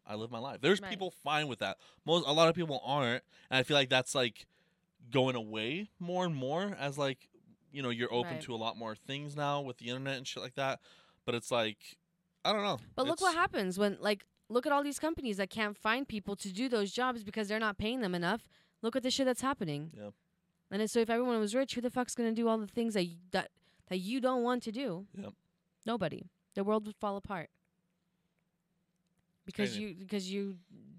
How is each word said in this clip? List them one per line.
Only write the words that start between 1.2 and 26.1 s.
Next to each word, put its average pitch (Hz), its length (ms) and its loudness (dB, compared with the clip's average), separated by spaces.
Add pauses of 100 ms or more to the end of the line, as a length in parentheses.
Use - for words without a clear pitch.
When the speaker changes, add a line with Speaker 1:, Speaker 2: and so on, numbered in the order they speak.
Speaker 1:
with 120 120 -6
that. 98 180 -2 (260)
Most, 165 220 4
a 143 60 2
lot 165 160 8
of 165 60 4
people 160 300 -2
aren't, 127 380 2 (280)
and 131 80 4
I 131 40 6
feel 147 140 2
like 135 140 6
that's, 131 240 4
like, 123 320 0 (640)
going 131 260 4
away 113 640 -4
more 180 280 -2
and 165 80 0
more 160 440 -2
as, 139 200 -4
like, 135 300 -2 (440)
you 139 100 -6
know, 127 80 -2
you're 120 220 0
open 120 220 0
Speaker 2:
Right. 156 80 -8
Speaker 1:
to 131 120 -6
a - 20 -2
lot 110 220 -2
more 113 180 -6
things 143 400 -8
now 143 260 0
with 131 160 -8
the 117 100 -10
internet 135 300 -4
and 131 80 -12
shit - 160 -8
like 123 120 -10
that. 135 260 -2 (440)
But 120 100 0
it's 117 160 -4
like, 110 480 0 (460)
I 185 80 4
don't 214 100 2
know. 196 160 0 (160)
Speaker 2:
But 254 120 0
look 330 140 2
what 381 80 6
Speaker 1:
It's 320 80 4
Speaker 2:
happens 240 420 2
when, 202 220 4
like, 202 240 0 (240)
look 240 180 2
at 294 60 4
all 285 100 4
these 285 160 -4
companies 285 400 -2
that 190 120 -2
can't 208 260 -2
find 240 320 0
people 202 280 -6
to 202 160 -8
do 240 180 -2
those 208 220 2
jobs 247 320 0
because 208 240 -4
they're 214 100 0
not 220 180 0
paying 240 240 -2
them 185 140 0
enough. 175 340 0 (320)
Look 233 160 -2
at 254 60 2
the 254 80 0
shit 269 160 2
that's 254 160 2
happening. 165 520 -2
Speaker 1:
Yeah. 104 160 -10 (600)
Speaker 2:
And 208 200 0
so 233 100 4
if 226 100 2
everyone 240 280 2
was 208 160 0
rich, 262 200 0
who 240 80 -2
the 240 80 0
fuck's 247 240 -2
gonna 226 180 0
do 233 160 2
all 226 80 4
the 214 100 -4
things 233 280 -2
that 185 100 4
y-, 170 120 -4 (160)
that, 190 180 -2 (380)
that 185 100 0
you 220 220 -2
don't 254 220 2
want 247 200 0
to 220 100 -6
do? 202 340 -6 (120)
Speaker 1:
Yep. 143 160 -10 (500)
Speaker 2:
Nobody. 196 460 -4 (240)